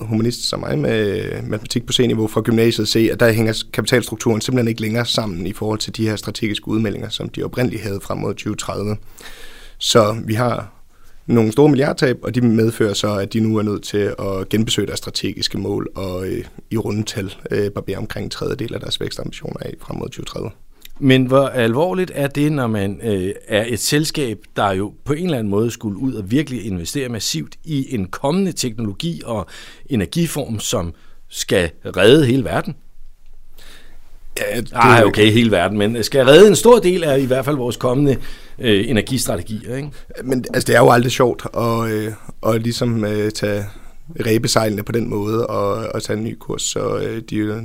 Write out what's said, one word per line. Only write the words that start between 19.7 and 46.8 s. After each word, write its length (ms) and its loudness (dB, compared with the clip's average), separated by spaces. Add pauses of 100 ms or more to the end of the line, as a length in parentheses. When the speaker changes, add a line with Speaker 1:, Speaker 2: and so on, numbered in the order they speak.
Speaker 1:
frem 180 -10
mod 100 -8
tyve 160 -12
tredive. 260 -8 (520)
Speaker 2:
Men 220 6
hvor 240 4
alvorligt 640 0
er 120 -2
det, 260 0
når 140 0
man, 360 -2
øh, 280 0 (180)
er 200 2
et 120 -2
selskab, 580 -2 (180)
der 160 2
jo 200 -2 (120)
på 80 -2
en 120 -4
eller 140 -2
anden 120 -2
måde 200 2
skulle 280 -8
ud 160 -2
og 160 -8
virkelig 360 -2
investere 420 -6
massivt 560 -6
i 300 -4
en 120 -2
kommende 460 -2
teknologi 720 -6
og 220 -6 (400)
energiform, 720 -2
som 340 -4 (360)
skal 420 0 (140)
redde 420 6
hele 180 2
verden? 300 -4 (1600)
Speaker 1:
Ja, 220 -4
det 120 -8
Speaker 2:
Ej, 340 8
okay, 260 6
hele 180 6
verden, 280 4
men 260 2
skal 200 4
redde 240 12
en 80 8
stor 220 8
del 260 2
af 160 4
i 40 2
hvert 200 0
fald 120 0
vores 200 -4
kommende, 400 2 (420)
øh, 320 2
energistrategier, 840 -2
ikke? 140 -8 (340)
Speaker 1:
Men, 200 0 (100)
altså, 120 2
det 80 4
er 60 8
jo 100 10
aldrig 220 6
sjovt 340 0 (100)
at, 340 -2
øh, 220 -4 (340)
at 160 2
ligesom, 420 -2
øh, 260 0
tage 340 -4 (640)
ræbesejlene 560 2
på 100 -8
den 180 0
måde 360 -2
og, 460 -2
og 100 -4
tage 140 -4
en 80 -4
ny 160 -6
kurs, 220 -8
så, 360 -2